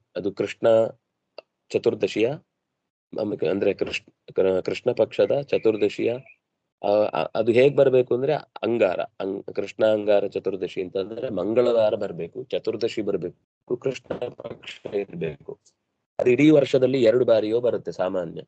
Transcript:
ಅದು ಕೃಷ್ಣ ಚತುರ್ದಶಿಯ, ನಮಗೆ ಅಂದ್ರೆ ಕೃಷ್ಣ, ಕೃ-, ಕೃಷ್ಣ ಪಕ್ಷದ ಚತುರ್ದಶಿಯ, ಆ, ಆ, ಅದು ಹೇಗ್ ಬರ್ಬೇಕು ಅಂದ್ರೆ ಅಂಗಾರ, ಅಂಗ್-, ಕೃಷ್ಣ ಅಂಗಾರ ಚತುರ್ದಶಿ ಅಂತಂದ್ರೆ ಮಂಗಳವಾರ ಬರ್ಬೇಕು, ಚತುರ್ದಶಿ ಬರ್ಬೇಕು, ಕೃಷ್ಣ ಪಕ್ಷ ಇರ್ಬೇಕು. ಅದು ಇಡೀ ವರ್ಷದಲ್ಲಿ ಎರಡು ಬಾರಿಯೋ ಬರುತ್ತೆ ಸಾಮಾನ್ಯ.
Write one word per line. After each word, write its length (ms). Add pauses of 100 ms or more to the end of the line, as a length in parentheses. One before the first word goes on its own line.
(160)
ಅದು 160
ಕೃಷ್ಣ 340 (1000)
ಚತುರ್ದಶಿಯ, 640 (840)
ನಮಗೆ 340
ಅಂದ್ರೆ 260
ಕೃಷ್ಣ, 580
ಕೃ-, 300
ಕೃಷ್ಣ 300
ಪಕ್ಷದ 480
ಚತುರ್ದಶಿಯ, 760 (680)
ಆ, 40
ಆ, 360 (100)
ಅದು 180
ಹೇಗ್ 240
ಬರ್ಬೇಕು 380
ಅಂದ್ರೆ 200
ಅಂಗಾರ, 680
ಅಂಗ್-, 540
ಕೃಷ್ಣ 320
ಅಂಗಾರ 400
ಚತುರ್ದಶಿ 560
ಅಂತಂದ್ರೆ 480
ಮಂಗಳವಾರ 640
ಬರ್ಬೇಕು, 500
ಚತುರ್ದಶಿ 580
ಬರ್ಬೇಕು, 760
ಕೃಷ್ಣ 380
ಪಕ್ಷ 680 (140)
ಇರ್ಬೇಕು. 640 (600)
ಅದು 120
ಇಡೀ 200
ವರ್ಷದಲ್ಲಿ 520
ಎರಡು 220
ಬಾರಿಯೋ 360
ಬರುತ್ತೆ 320
ಸಾಮಾನ್ಯ. 560